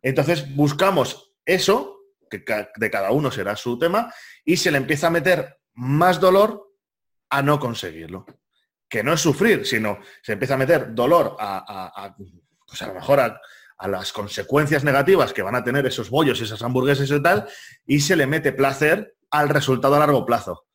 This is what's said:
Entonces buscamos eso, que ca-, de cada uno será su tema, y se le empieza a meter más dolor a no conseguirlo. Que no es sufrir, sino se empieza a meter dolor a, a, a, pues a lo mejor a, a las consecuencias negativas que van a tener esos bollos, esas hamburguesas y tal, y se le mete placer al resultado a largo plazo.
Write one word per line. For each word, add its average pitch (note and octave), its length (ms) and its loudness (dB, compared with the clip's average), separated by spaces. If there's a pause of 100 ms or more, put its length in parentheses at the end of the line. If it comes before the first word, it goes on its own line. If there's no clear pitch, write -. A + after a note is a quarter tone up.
Entonces C#3+ 520 -2
buscamos D3 800 0 (100)
eso, F#3+ 560 0 (300)
que G2 140 -14
ca-, G#2+ 320 -4
de G#2+ 140 -2
cada G2 200 -2
uno C3+ 200 0
será G2+ 260 -6
su B2 220 -6
tema, G3 340 -2 (320)
y E3+ 120 2
se F3 140 0
le D3 80 0
empieza C#3+ 300 0
a - 20 2
meter E3+ 480 0 (160)
más D3+ 460 2
dolor G3 520 2 (580)
a C#3 120 0
no C#3+ 160 2
conseguirlo. F#2 680 -10 (640)
Que A2 140 -4
no D3 100 0
es D#3+ 80 0
sufrir, F3 460 2
sino A2 320 -2 (240)
se A2+ 100 -8
empieza B2 220 -2
a C3 40 -2
meter C3 360 0
dolor C3+ 440 2
a, G2+ 200 -6
a, G2 480 -14
a, F#2+ 100 -18 (500)
pues - 140 -14
a - 60 -8
lo F#3+ 80 -12
mejor D3 260 2
a, A2+ 200 -2 (360)
a F#2+ 120 -8
las F#2+ 240 -6
consecuencias C3+ 720 -2
negativas C#3+ 520 2
que G#2 80 -4
van G2+ 140 -4
a A2+ 80 -2
tener C3 220 0
esos A2 220 -6
bollos, C3 320 0
esas A2 220 -8
hamburguesas C3 480 0
y D3 120 0
tal, G3 240 2 (380)
y C#3+ 160 2
se D#3+ 160 2
le C#3 100 2
mete D3 260 -2
placer C#3 640 0 (140)
al D3 200 0
resultado C#3 460 2
a - 20 4
largo D3 260 4
plazo. A2+ 500 -4